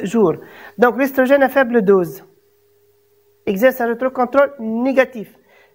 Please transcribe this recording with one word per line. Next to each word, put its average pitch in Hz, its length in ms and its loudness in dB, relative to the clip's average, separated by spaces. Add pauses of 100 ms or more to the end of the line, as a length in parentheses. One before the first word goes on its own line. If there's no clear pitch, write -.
jour. 185 320 0 (420)
Donc 226 200 2
l'estrogène 269 460 2
à 254 60 2
faible 240 320 0
dose 180 420 0 (1200)
exerce 240 360 0
un 233 60 -2
rétrocontrôle 262 720 -2
négatif 233 760 -2 (400)